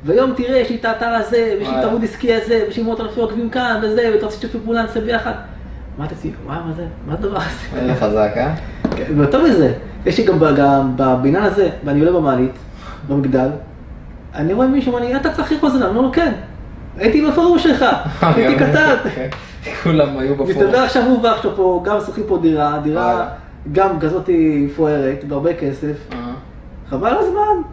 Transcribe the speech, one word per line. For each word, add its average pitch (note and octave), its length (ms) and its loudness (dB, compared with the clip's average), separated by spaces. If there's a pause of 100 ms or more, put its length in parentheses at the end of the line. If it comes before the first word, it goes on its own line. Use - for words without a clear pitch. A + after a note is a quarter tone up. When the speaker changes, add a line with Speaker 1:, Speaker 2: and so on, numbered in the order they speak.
Speaker 1:
והיום A#3+ 320 2
תראה, B3+ 220 0
יש A#3+ 120 2
לי A3+ 60 -2
את - 80 -8
האתר A3+ 220 -2
הזה, A3+ 300 0
ויש A3 220 2
לי G#3 60 -2
את - 60 -4
Speaker 2:
וואלה. - 160 0
Speaker 1:
העמוד A3 180 0
עסקי A3+ 300 0
הזה, A3+ 320 2
ויש - 100 -6
לי A#3 60 -2
מאות A3+ 180 -2
אלפי A3+ 200 -6
עוקבים A3+ 300 -2
כאן, A#3+ 320 -2
וזה, A3 320 2
ואתה G#3+ 120 2
רוצה - 120 -8
שתפי A#3 260 -8
פעולה, A#3 180 0
נעשה A3+ 180 -4
ביחד. A3+ 320 -2 (680)
אמרתי D3+ 160 -8
לעצמי, - 160 -8 (160)
"וואי, C#3+ 100 -8 (100)
מה D#3+ 60 -6
זה? E3+ 120 -8 (220)
מה C#3+ 80 -6
הדבר G3+ 220 -4
הזה?" - 440 -6
Speaker 2:
איזה B2+ 140 0
חזק, G#2+ 420 0
אה? C#3 180 0 (420)
Speaker 1:
כן, - 80 -4 (120)
ויותר D3 280 4
מזה, E3 280 6 (340)
יש F3+ 120 2
לי A3+ 60 2
גם D#3+ 140 4
ב-, D3+ 180 6
גם C#3 400 4
בבניין C3+ 480 2
הזה, F#3+ 240 2 (160)
ואני C#3+ 160 2
עולה E3+ 120 4
במעלית, C3 400 2 (560)
במגדל, C3 400 2 (840)
אני F3+ 180 -2
רואה B3+ 140 2
מישהו, C4 260 2
אומר A#3+ 140 -2
לי, B3+ 100 -2
"אתה C#4 140 0
צחי D#4 320 -2
רוזנר?" C4 180 2
אני G3 80 0
אומר G#3+ 120 0
לו, C4 120 2
"כן, D#4+ 200 2 (680)
הייתי A3+ 280 4
בפורום E4+ 320 4
שלך, D#4 260 4 (240)
Speaker 2:
<laughs> - 140 -4
Speaker 1:
הייתי D#3+ 340 4
קטן." C#4 380 4 (100)
Speaker 2:
אוקיי. C3 260 -6 (520)
כולם C#3+ 360 2
היו C3+ 160 0
בפורום. C#3 160 -2
Speaker 1:
מסתבר D3+ 280 4
עכשיו B3+ 240 2
הוא A#3+ 200 4
ואח A3+ 200 2
שלו G3 140 -2
פה, F3+ 280 2
גם G3+ 220 0
שוכרים G#3+ 220 -6
פה F#3 140 2
דירה, D3+ 400 2
דירה D3+ 220 0 (100)
Speaker 2:
וואלה. - 140 -2 (440)
Speaker 1:
גם F#3 280 2
כזאת E3+ 300 -2 (340)
מפוארת, C#3+ 600 0
בהרבה C#3+ 300 -2
כסף. D3 420 -4 (160)
Speaker 2:
אה. B2+ 60 -10 (720)
Speaker 1:
חבל A3+ 280 0
הזמן. G#4 440 2 (100)